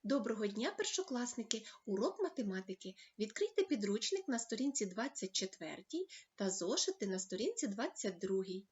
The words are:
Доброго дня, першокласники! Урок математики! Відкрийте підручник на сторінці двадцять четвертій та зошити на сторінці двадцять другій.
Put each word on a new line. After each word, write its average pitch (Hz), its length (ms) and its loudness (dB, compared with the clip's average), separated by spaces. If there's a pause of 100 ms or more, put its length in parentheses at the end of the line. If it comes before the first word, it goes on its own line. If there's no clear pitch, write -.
Доброго 220 440 2
дня, 214 240 0
першокласники! 247 920 -2 (220)
Урок 226 340 2
математики! 190 760 -2 (240)
Відкрийте 370 440 2
підручник 220 640 2
на 240 120 2
сторінці 254 460 0
двадцять 202 460 -2
четвертій 196 760 -2 (280)
та 196 140 2
зошити 202 580 2
на 190 120 0
сторінці 262 480 0
двадцять 202 500 -2
другій. 190 540 0